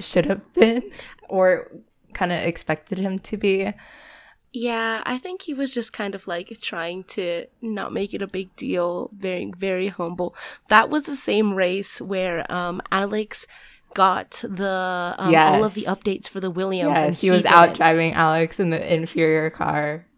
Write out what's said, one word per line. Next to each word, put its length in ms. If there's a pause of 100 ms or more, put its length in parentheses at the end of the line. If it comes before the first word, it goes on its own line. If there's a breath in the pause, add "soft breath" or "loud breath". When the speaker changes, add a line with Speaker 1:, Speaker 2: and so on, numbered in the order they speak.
Speaker 1:
should 260
have 280
been 280 (460 loud breath)
or 420 (420)
kinda 360
expected 500
him 220
to 160
be. 360 (800 loud breath)
Speaker 2:
Yeah, 520
I 140
think 240
he 120
was 200
just 180
kind 240
of, 120
like, 320
trying 440
to 420 (140)
not 320
make 220
it 80
a 60
big 260
deal, 580
very, 440
very 320
humble. 460 (340 loud breath)
That 220
was 140
the 120
same 380
race 460
where, 520
um, 280 (120)
Alex 560 (460 loud breath)
got 360 (180)
the, 720
um, 160
all 300
of 100
the 80
Speaker 1:
Yes. 140
Speaker 2:
updates 320
for 100
the 140
Williams, 460
and 160
Speaker 1:
Yes, 60
he 120
was 100
Speaker 2:
he 60
Speaker 1:
out 180
Speaker 2:
didn't. 120
Speaker 1:
driving 340
Alex 480
in 100
the 240
inferior 560
car. 560 (120)